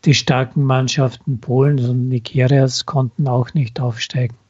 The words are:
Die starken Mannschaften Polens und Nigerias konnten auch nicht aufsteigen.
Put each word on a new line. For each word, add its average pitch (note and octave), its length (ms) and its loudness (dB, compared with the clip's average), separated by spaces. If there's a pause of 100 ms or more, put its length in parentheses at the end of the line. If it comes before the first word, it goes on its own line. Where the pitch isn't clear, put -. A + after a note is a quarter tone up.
Die D3 80 6
starken C3 480 0
Mannschaften C3 760 0
Polens C3 480 0
und B2 220 -2
Nigerias B2+ 800 0
konnten C3+ 420 -2
auch B2 240 0
nicht A#2+ 260 -2
aufsteigen. A#2+ 600 -4 (120)